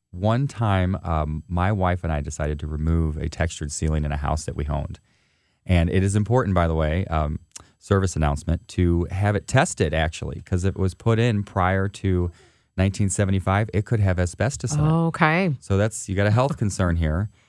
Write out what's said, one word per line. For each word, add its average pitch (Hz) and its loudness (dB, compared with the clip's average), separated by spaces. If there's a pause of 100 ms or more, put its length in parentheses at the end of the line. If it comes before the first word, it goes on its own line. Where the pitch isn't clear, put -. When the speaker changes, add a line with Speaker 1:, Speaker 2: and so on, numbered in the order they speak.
(120)
Speaker 1:
one 110 0
time, 98 0
um, 78 -2
my 90 0
wife 90 -2
and 82 -2
I 73 -2
decided 76 -4
to 78 -8
remove 78 0
a 71 -6
textured 78 -6
ceiling 78 -2
in 73 -2
a 73 -4
house 73 -4
that - -8
we 76 -4
owned. 73 -6 (680)
And 87 4
it 95 2
is 98 0
important, 104 2
by 85 4
the 80 0
way, 80 0
um, 78 -2 (380)
service 95 0
announcement, 78 0
to 85 2
have 101 0
it - -4
tested, 104 0
actually, 78 -4
'cause 90 -2
if 95 0
it - -4
was 95 0
put 113 0
in 113 2
prior 95 0
to 90 0 (480)
nineteen 98 2
seventy-five, 98 0
it 104 0
could 110 0
have 92 2
asbestos 113 -2
in 151 2
it. 151 2
Speaker 2:
Okay. 165 2
Speaker 1:
So 98 0
that's, 107 0
you 95 -2
got 101 2
a 107 4
health 127 2
concern 92 0
here. 82 0 (180)